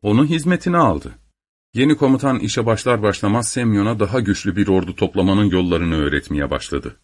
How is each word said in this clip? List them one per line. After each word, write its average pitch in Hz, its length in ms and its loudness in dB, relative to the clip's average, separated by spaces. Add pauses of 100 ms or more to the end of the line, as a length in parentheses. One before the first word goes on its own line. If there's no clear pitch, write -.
onu 107 240 2
hizmetine 170 520 0
aldı. 104 340 0 (600)
Yeni 147 240 2
komutan 135 420 2
işe 117 260 -2
başlar 113 360 0
başlamaz 107 460 0
Semyon'a 110 520 0
daha 107 200 0
güçlü 101 360 -2
bir 98 120 0
ordu 95 280 0
toplamanın 98 500 2
yollarını 87 500 0
öğretmeye 71 540 -2
başladı. 67 540 -6